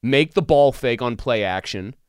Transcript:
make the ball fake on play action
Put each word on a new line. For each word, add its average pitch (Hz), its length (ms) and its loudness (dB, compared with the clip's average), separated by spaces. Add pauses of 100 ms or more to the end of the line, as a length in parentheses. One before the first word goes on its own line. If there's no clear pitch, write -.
make 139 320 2
the 196 80 2
ball 143 280 4
fake 120 300 -4
on 120 160 -4
play 113 260 -2
action 95 520 -6 (140)